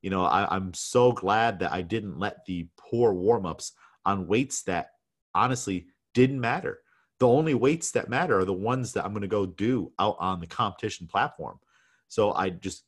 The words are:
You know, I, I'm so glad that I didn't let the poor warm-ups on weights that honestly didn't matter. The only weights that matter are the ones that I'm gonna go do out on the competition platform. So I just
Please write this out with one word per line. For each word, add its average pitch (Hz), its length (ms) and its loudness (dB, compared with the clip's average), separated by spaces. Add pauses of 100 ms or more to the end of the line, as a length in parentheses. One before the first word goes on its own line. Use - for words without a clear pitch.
You 95 80 -6
know, 92 140 2
I, 90 320 2
I'm 95 180 -6
so 123 380 4
glad 110 480 0
that 90 120 -2
I 90 100 -4
didn't 92 380 -6
let - 260 -6
the 85 220 -6 (100)
poor 117 360 2
warm-ups 92 580 0 (340)
on 92 220 0
weights 123 360 0
that 90 280 -4 (420)
honestly 101 540 0 (260)
didn't 131 260 4
matter. 123 400 -4 (400)
The 127 80 6
only 147 280 4
weights 143 360 2
that - 180 -2
matter 131 280 0
are 92 80 4
the 95 80 -2
ones 117 400 -2
that 101 120 -2
I'm 101 80 -6
gonna 101 140 -4
go 101 180 0
do 104 520 -2
out 101 220 0
on 92 220 -2
the 85 60 -10
competition 101 600 -6
platform. 95 520 -4 (500)
So 104 240 2
I 95 160 -2
just 90 380 -10